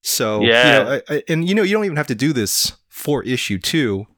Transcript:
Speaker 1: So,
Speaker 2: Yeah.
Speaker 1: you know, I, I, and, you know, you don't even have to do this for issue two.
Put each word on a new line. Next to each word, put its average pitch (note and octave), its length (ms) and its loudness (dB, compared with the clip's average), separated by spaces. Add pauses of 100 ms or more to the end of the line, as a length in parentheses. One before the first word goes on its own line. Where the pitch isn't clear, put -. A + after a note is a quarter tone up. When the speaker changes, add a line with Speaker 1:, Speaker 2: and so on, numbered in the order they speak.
Speaker 1:
So, G#2+ 420 -2
Speaker 2:
Yeah. A#2 360 6
Speaker 1:
you G#2+ 60 4
know, B2+ 160 -2 (100)
I, D3 60 -2
I, C#3 120 -4
and, E3 200 0
you F#3+ 60 0
know, A3 80 2
you G3 120 0
don't G#3+ 100 0
even E3 140 -4
have D3+ 80 -2
to C3 80 -4
do C#3 180 0
this A2 400 -2 (160)
for - 360 -4
issue A#2 340 -2
two. G#2+ 480 -2 (120)